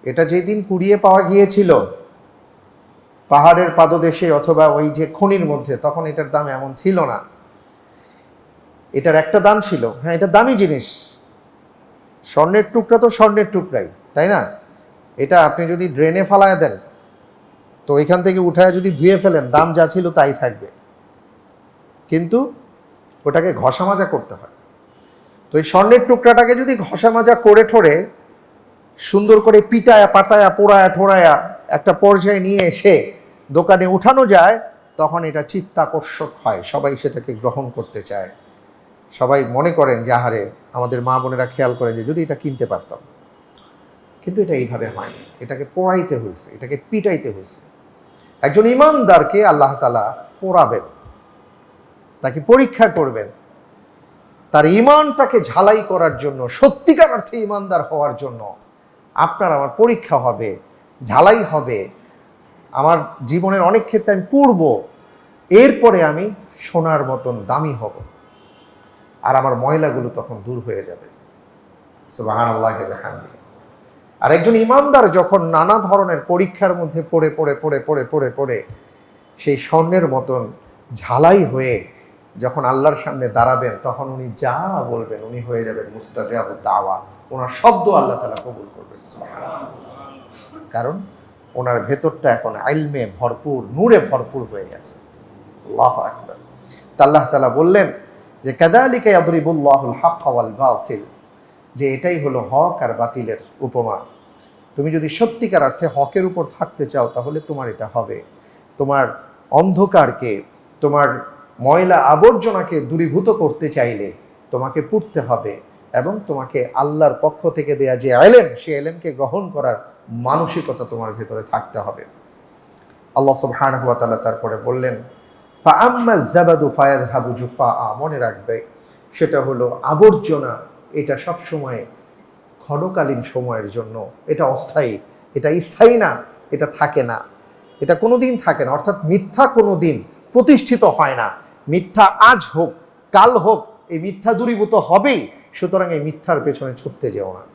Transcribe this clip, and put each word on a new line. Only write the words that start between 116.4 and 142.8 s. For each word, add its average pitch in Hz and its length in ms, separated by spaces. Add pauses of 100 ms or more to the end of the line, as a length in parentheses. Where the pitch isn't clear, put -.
আল্লাহর 147 460
পক্ষ 151 280
থেকে 147 280
দেয়া 131 200
যে 123 120
ইলম, 156 500
সে 151 200
ইলমকে 165 340
গ্রহণ 139 380
করার 127 420 (160)
মানসিকতা 131 760
তোমার 113 280
ভেতরে 110 300
থাকতে - 360
হবে। 101 260 (1080)
আল্লাহ 139 200
সুবহানাহু 131 500
ওয়া 123 100
তাআলা 113 220
তারপরে 113 400
বললেন, 123 380 (720)
"ফাআম্মা 233 520
যাবাদু 160 520
ফায়াযহাবু 127 640
জুফাআ", 120 640
মনে 147 240
রাখবে, 110 480 (460)
সেটা 151 280
হলো 123 420
আবর্জনা, 151 760 (360)
এটা 147 260
সবসময় 139 680 (720)
ক্ষণকালীন 147 640
সময়ের 117 480
জন্য, 110 400 (160)
এটা 156 180
অস্থায়ী, 131 540 (360)
এটা 151 260
স্থায়ী 226 360
না, 160 260 (280)
এটা 151 160 (120)
থাকে 147 240
না, 117 220 (560)
এটা 147 140
কোনোদিন 240 440
থাকে 151 260
না। 131 80
অর্থাৎ 160 320
মিথ্যা 196 420
কোনোদিন 175 580 (280)
প্রতিষ্ঠিত 240 520
হয় 143 320
না, 110 340 (180)
মিথ্যা 185 360
আজ 214 400 (120)
হোক, 165 160 (400)